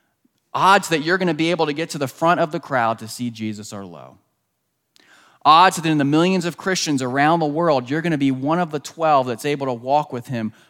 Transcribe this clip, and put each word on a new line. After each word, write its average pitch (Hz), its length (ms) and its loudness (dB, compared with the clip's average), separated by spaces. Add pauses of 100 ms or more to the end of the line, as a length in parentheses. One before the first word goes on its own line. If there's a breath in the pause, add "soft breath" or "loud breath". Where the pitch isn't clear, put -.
(560)
Odds 185 340 4
that 160 120 0
you're 165 160 0
gonna 165 160 0
be 160 160 0
able 165 160 0
to 151 80 -4
get 156 180 -6
to 165 60 -10
the 143 100 -4
front 165 320 0
of 160 120 0
the 170 80 -6
crowd 117 400 -2
to 113 80 -14
see 120 240 -8
Jesus 107 420 -8
are 101 120 -12
low. 65 320 -18 (1300 soft breath)
Odds 175 340 6
that 165 80 -6
in 160 120 2
the 139 80 2
millions 165 400 2
of 170 120 -6
Christians 160 440 -2
around 143 380 2
the 160 80 0
world, 147 420 0
you're 156 140 -2
gonna 160 160 0
be 135 120 2
one 135 280 -2
of 175 120 -2
the 147 80 -6
twelve 147 480 2
that's 120 180 -6
able 143 200 -2
to 131 80 -2
walk 135 400 -2
with 120 140 -10
him 110 260 -6 (160 soft breath)